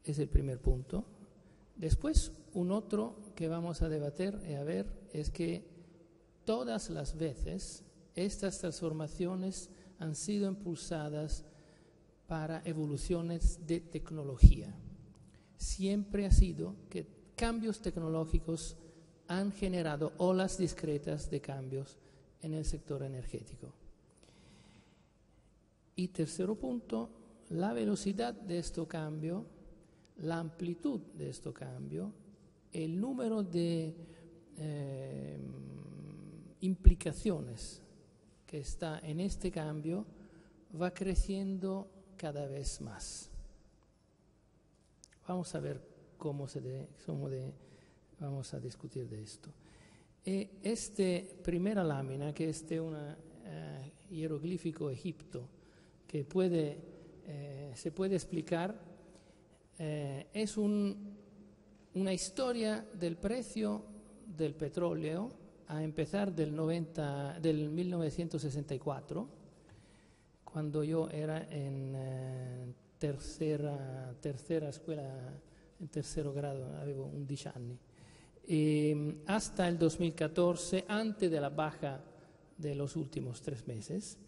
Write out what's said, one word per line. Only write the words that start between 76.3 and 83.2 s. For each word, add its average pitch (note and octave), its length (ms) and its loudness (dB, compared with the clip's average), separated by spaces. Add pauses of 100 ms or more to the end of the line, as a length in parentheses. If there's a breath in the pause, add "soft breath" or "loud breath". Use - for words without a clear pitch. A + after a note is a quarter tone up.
grado, C#3 420 -4
avevo C#3+ 300 -4
undici C#3+ 420 -6
anni. B2 300 -8 (680 loud breath)
Ehm, D3+ 800 4
hasta G3 380 2
el F3 120 4
dos D#3+ 200 6
mil E3+ 140 4
catorce, F3 760 2
antes G#3 420 2
de D#3 100 4
la C#3+ 80 0
baja D3 560 -2 (540 loud breath)
de D3 160 -2
los C#3+ 220 -2
últimos C3+ 440 -4